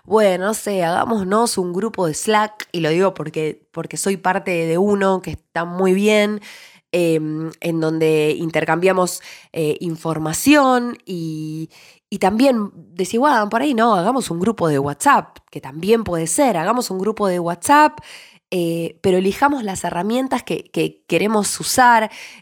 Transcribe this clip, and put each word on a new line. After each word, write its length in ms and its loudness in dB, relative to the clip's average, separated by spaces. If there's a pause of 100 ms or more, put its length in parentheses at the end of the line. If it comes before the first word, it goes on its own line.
Bueno, 420 2
no 80 0
sé, 300 -2
hagámonos 720 0
un 160 -2
grupo 320 -2
de 80 0
Slack, 580 -2
y 100 -4
lo 80 2
digo 260 2
porque, 560 -8
porque 260 -10
soy 200 -2
parte 340 -2
de 260 0
uno 460 2
que 80 -10
está 340 -8
muy 300 0
bien, 460 2 (500)
em, 580 0 (100)
en 200 -4
donde 580 2
intercambiamos, 840 0 (300)
eh, 280 -2
información 1300 0
y, 640 -8 (400)
y 80 -6
también 560 2
decir, 460 -6
"Bueno, 300 2
por 120 0
ahí 140 0
no, 180 4
hagamos 380 0
un 80 -4
grupo 280 0
de 120 2
WhatsApp", 580 0 (140)
que 100 -14
también 420 0
puede 220 -4
ser, 320 2
hagamos 320 -2
un 80 -6
grupo 300 -2
de 100 0
WhatsApp, 640 2 (500)
eh, 520 -4
pero 160 4
elijamos 460 0
las 200 -6
herramientas 580 -2
que, 300 -6
que 360 -4
queremos 520 0
usar, 500 4 (320)